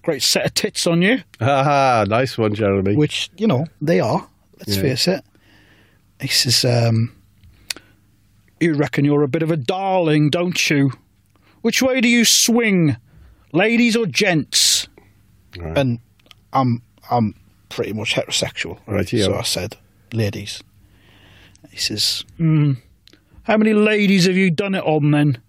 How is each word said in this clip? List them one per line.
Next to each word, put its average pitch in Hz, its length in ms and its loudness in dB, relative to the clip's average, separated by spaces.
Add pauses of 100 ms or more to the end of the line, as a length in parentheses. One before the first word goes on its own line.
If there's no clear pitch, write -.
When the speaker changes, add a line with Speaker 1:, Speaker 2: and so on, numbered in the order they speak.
Speaker 1:
"Great 151 200 -4
set - 240 0
of - 80 -4
tits - 320 -4
on 170 160 2
you." 220 180 2 (200)
Speaker 2:
Ha 135 240 2
ha, 135 440 2
nice 123 280 0
one, 110 180 0
Jeremy. 98 420 0
Speaker 1:
Which, - 420 -2
you 220 80 -2
know, 143 200 0 (140)
they 170 200 0
are. 135 260 -2 (320)
Let's 101 180 -6
Speaker 2:
Yeah. 98 60 -2
Speaker 1:
face 131 260 0
it. - 160 -4 (960)
He 135 80 -8
says, - 360 0
um, 117 480 2 (1500)
"You 165 140 0
reckon 143 300 0
you're 147 200 2
a 139 40 -2
bit 160 140 -4
of 160 80 -2
a 170 60 0
darling, 165 760 0
don't 175 400 -2
you? 139 220 2 (720)
Which 233 200 0
way 262 180 2
do 233 80 4
you 240 160 4
swing, 196 720 2 (560)
ladies 226 440 2
or 226 100 0
gents?" - 800 0 (720)
Speaker 2:
Right. 82 180 -8
Speaker 1:
And 127 220 0 (540)
I'm, 123 300 0 (280)
I'm 117 240 0 (340)
pretty 110 240 -8
much 107 220 -6
heterosexual, - 720 -6
Speaker 2:
Right, 98 220 -4
Speaker 1:
so 120 80 -4
Speaker 2:
yeah. 98 220 0
Speaker 1:
I - 40 -8
said, - 340 -8 (360)
"Ladies." 104 500 -6 (1080)
He - 80 -20
says, - 460 -6 (120)
"Hmm, 151 380 2 (680)
how 220 140 0
many 220 180 4
ladies 208 520 2
have 185 100 0
you 190 140 2
done 196 260 -4
it - 80 -6
on 151 260 2
then?" 147 280 2 (100)